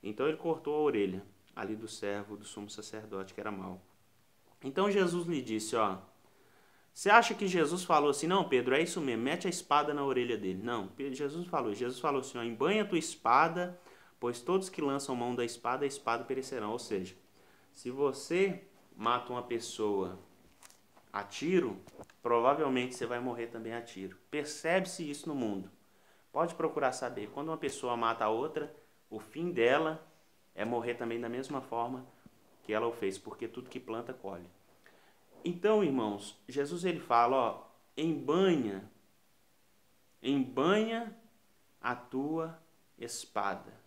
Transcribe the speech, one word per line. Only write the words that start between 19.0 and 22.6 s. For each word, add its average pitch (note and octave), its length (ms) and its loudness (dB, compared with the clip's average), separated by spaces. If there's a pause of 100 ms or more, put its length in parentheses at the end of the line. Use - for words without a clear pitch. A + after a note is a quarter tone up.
uma B2 120 -4
pessoa G#2 760 -2 (920)
a G2+ 120 -4
tiro, C#3 560 0 (420)
provavelmente B2+ 720 4